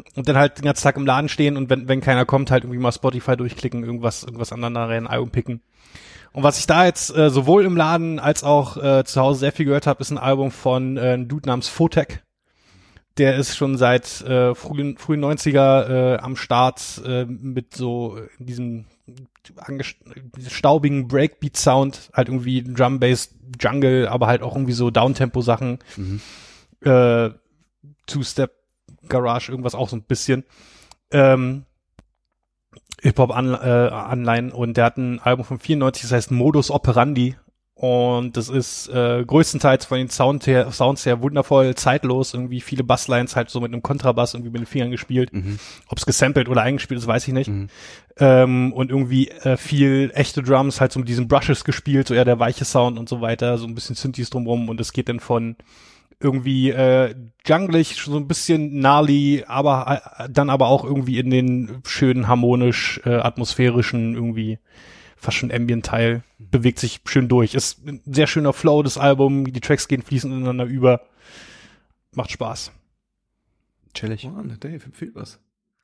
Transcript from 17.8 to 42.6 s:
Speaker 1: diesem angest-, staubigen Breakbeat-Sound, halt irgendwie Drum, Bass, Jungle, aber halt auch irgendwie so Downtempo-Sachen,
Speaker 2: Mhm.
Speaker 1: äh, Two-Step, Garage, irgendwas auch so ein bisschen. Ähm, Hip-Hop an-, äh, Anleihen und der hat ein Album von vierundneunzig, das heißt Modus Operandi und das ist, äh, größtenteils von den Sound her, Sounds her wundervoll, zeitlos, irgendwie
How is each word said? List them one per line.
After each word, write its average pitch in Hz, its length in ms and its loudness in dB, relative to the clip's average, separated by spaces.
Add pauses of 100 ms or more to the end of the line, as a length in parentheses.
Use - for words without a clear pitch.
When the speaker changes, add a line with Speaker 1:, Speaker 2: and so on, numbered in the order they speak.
Speaker 1:
diesem 120 460 -10 (720)
angest-, - 400 -12 (520)
staubigen 143 600 0
Breakbeat-Sound, 135 1080 0
halt 127 140 0
irgendwie 127 340 -2
Drum, 127 380 0
Bass, 123 340 0 (260)
Jungle, 127 460 2
aber 120 220 0
halt 120 140 2
auch 123 120 -8
irgendwie 131 200 -2
so 120 180 0
Downtempo-Sachen, 123 880 0 (160)
Speaker 2:
Mhm. 98 240 -8 (680)
Speaker 1:
äh, 120 420 4 (760)
Two-Step, 135 460 -4 (560)
Garage, 123 420 -2
irgendwas 127 240 -6
auch 131 140 -4
so 120 80 -8
ein 110 60 -10
bisschen. 131 420 -2 (640)
Ähm, 135 540 4 (1400)
Hip-Hop 127 300 4
an-, 127 220 -2
äh, 120 380 2
Anleihen 117 600 -4
und 117 240 -4
der 120 80 4
hat 120 140 0
ein 123 200 -4
Album 127 260 0
von 131 140 -8
vierundneunzig, 139 440 0
das 117 100 -4
heißt 120 180 0
Modus 135 400 2
Operandi 131 640 2 (400)
und 123 640 0
das 117 140 -6
ist, - 380 -4
äh, 120 360 0
größtenteils 143 640 4
von 131 100 -2
den 127 140 -4
Sound 139 360 0
her, 127 240 2
Sounds 135 360 -2
her 120 160 0
wundervoll, 135 540 2
zeitlos, 131 580 0
irgendwie 123 260 -8